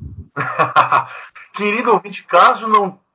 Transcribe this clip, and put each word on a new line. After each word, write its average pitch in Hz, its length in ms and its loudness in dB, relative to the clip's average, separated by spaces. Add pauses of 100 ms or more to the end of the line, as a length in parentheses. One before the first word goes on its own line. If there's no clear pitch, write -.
(360)
Não. 143 80 -6
<laughs> - 1120 -2
Querido 214 400 0
ouvinte, 190 300 -4
caso 220 440 2
não, 202 320 0 (160)